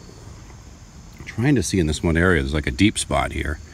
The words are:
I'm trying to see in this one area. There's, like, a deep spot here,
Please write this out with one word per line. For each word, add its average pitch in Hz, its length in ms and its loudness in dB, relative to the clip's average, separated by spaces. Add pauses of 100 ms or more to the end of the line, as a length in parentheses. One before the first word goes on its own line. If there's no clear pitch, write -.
(1160)
I'm - 80 -18
trying 135 300 2
to 101 80 4
see - 160 0
in 82 80 2
this 78 160 -4
one 82 120 2
area. 87 280 4
There's, 69 100 -4
like, 76 140 -2
a 69 40 -4
deep 98 280 2
spot 67 320 -2
here, - 280 -6 (140)